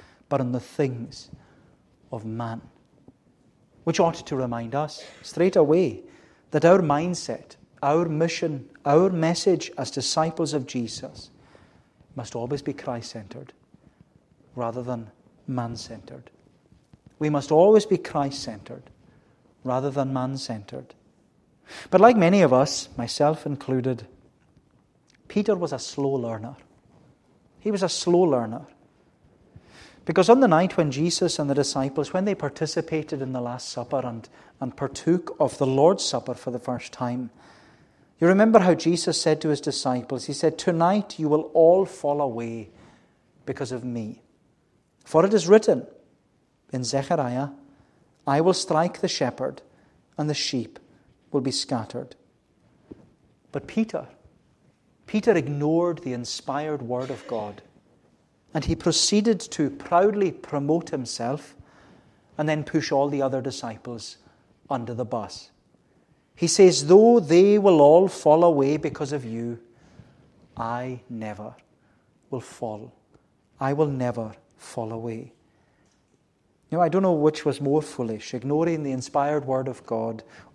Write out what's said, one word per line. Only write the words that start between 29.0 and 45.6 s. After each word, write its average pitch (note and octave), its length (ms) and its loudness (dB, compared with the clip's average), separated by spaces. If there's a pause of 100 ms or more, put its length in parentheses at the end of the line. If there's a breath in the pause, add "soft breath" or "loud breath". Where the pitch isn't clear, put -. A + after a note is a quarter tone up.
Because F3 240 2
on B3 100 8
the C4 100 6
night F3 280 4
when D3+ 160 2
Jesus E3 460 -2
and C#3+ 120 -2
the C3+ 40 -2
disciples, C#3 580 -2
when F#3 120 -2
they G3 120 -2
participated D3+ 840 -6
in C3+ 120 -6
the B2 80 -6
Last A#2+ 280 -8
Supper B2+ 360 -6
and, A2+ 240 -10 (320 soft breath)
and B2+ 160 -8
partook - 640 -4
of - 180 -2
the C#3 80 -2
Lord's D3+ 380 4
Supper B2+ 300 -6
for - 180 -10
the A#2+ 80 -8
first - 320 -10
time, B2 380 -6 (880 soft breath)
you E3 100 2
remember G#3+ 320 6
how F3+ 140 6
Jesus E3 460 0
said D#3 220 0
to D#3 80 0
his C#3+ 100 0
disciples, B2+ 640 -4
he D3 80 -8
said, D#3 240 0
"Tonight F#3 640 0
you D#3 100 -2
will D3+ 240 0
all F3 320 6
fall D3 380 -4
away A#2 480 -6 (760 soft breath)
because C3 280 -8
of B2 120 -8
me. A#2 380 -10 (840)
For D#3+ 200 4
it G3+ 100 4
is F3 140 2
written G3+ 380 6 (840)